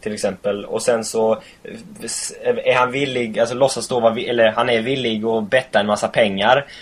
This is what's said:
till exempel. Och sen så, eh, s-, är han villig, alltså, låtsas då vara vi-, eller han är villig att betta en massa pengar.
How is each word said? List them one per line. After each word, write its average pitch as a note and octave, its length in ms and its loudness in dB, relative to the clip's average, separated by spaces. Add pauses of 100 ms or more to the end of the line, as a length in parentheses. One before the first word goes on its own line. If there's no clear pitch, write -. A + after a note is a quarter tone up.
till G#2+ 120 -6
exempel. G2+ 520 -4
Och A2 160 -4
sen A2+ 240 0
så, A2 260 2 (320)
eh, - 80 -16 (320)
s-, - 300 -8 (320)
är B2+ 100 4
han B2 160 2
villig, B2 480 -4
alltså, A#2 160 0
låtsas B2 320 0
då B2+ 120 -2
vara A2+ 140 4
vi-, A2+ 160 -4
eller A2+ 220 4
han A#2+ 180 0
är A2+ 120 2
villig A#2 440 -2
att A2+ 240 0
betta B2+ 300 2
en G#2 80 2
massa G#2+ 200 0
pengar. A2+ 580 2 (160)